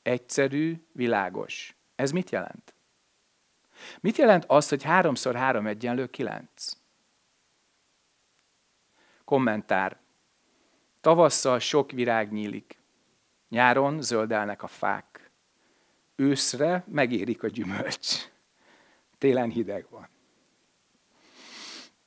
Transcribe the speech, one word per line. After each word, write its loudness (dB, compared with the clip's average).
Egyszerű, -2
világos. -4
Ez -2
mit -4
jelent? -10
Mit -2
jelent 6
az, 6
hogy -2
háromszor 2
három 0
egyenlő -4
kilenc? -10
Kommentár. 0
Tavasszal 4
sok 0
virág -2
nyílik. -8
Nyáron 2
zöldelnek -2
a -10
fák. -6
Őszre 2
megérik -2
a -2
gyümölcs. -6
Télen 2
hideg -6
van. -20